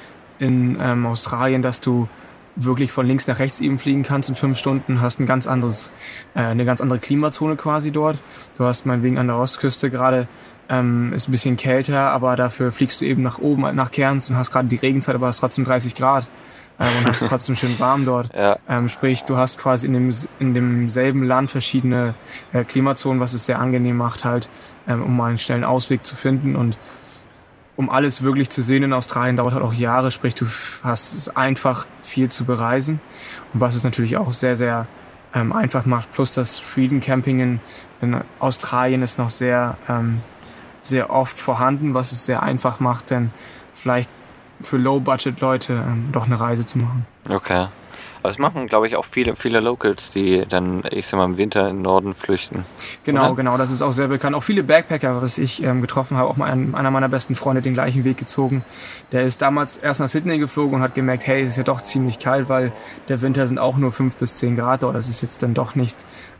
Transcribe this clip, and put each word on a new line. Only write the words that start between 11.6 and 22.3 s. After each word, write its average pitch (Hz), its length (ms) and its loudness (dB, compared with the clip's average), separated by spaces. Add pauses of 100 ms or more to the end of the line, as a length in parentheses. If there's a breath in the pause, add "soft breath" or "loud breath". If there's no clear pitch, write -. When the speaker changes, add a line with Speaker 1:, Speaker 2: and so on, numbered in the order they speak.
Speaker 1:
aber 127 240 0
dafür 123 360 0
fliegst - 280 0
du - 60 0
eben 135 160 2
nach 127 160 -2
oben, 139 380 0
nach 131 160 0
Cairns 139 380 0
und 127 60 0
hast 127 160 0
gerade 127 160 2
die 120 80 2
Regenzeit, 131 400 0
aber 123 120 0
hast 120 120 -2
trotzdem 131 240 0
dreißig 123 320 0
Grad, 131 340 2 (500 loud breath)
ähm, 123 80 2 (120)
und 123 100 2
hast 120 160 4
Speaker 2:
<laughs> 113 40 0
Speaker 1:
trotzdem 131 260 0
schön 120 240 0
warm 135 240 2
dort. 123 320 0
Speaker 2:
Ja. 101 220 4 (100)
Speaker 1:
Ähm, 120 220 0
sprich, 131 340 0
du 131 140 -2
hast 127 220 2
quasi 127 280 2
in 135 60 2
dem 127 160 2
s-, 117 180 -2 (120)
in 131 140 0
demselben 123 680 2
Land 127 280 2
verschiedene, 123 640 0 (380 loud breath)